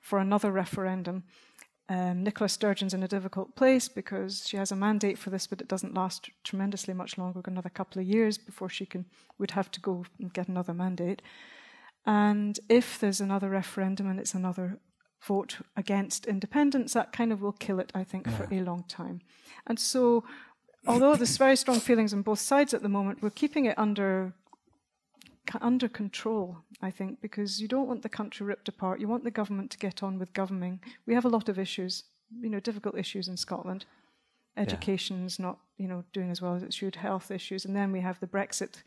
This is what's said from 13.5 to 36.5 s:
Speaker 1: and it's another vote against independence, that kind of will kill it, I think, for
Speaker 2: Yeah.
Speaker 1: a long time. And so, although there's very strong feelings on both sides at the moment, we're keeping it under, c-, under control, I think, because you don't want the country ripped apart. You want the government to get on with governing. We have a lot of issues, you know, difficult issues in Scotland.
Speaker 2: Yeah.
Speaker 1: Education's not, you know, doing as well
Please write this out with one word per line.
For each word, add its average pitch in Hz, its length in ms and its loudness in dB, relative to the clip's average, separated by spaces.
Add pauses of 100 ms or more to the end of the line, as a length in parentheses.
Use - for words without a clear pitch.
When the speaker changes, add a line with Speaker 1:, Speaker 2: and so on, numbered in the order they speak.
Speaker 1:
and 190 80 0
it's - 160 -4
another 185 460 -2 (480)
vote 196 300 0 (180)
against 196 500 0
independence, 247 680 2
that - 180 2
kind 233 220 2
of 196 80 -2
will 202 100 0
kill 196 280 -2
it, - 140 -6
I 190 120 -2
think, 190 240 -6
for - 200 -2
Speaker 2:
Yeah. 190 120 0
Speaker 1:
a - 20 -2
long 175 240 -4
time. 175 320 -10 (480)
And 226 100 -2
so, 240 460 4 (640)
although 262 300 8
there's 233 200 2
very 269 200 8
strong 240 240 4
feelings 220 320 6
on 202 80 0
both 214 180 2
sides 277 340 4
at - 80 0
the 202 80 0
moment, 202 320 0
we're 208 80 0
keeping 294 360 0
it 220 120 2
under, 196 560 2 (1200)
c-, 226 100 -6
under 247 280 2
control, 202 680 -4 (240)
I 190 100 -4
think, - 300 -8
because 208 400 -6
you 214 80 -6
don't 254 180 0
want 247 140 -6
the 214 80 -8
country - 360 -8
ripped 202 220 -6
apart. 190 320 -4
You 208 80 -4
want 240 160 -2
the 240 80 -4
government 202 400 -4
to - 60 -12
get - 260 -6
on 190 160 -4
with 185 140 -8
governing. 185 480 -4 (240)
We 226 80 0
have 240 100 4
a 247 60 4
lot 226 180 2
of 196 100 0
issues, 185 460 -4 (380)
you 226 80 -4
know, 202 100 -2
difficult 208 380 -6
issues 185 320 -6
in 180 80 -8
Scotland. 185 480 -6 (720)
Speaker 2:
Yeah. 214 60 0
Speaker 1:
Education's 190 760 -4
not, 185 200 -6 (180)
you 190 100 -4
know, 180 240 -6
doing 180 200 -2
as 175 100 -4
well 180 140 0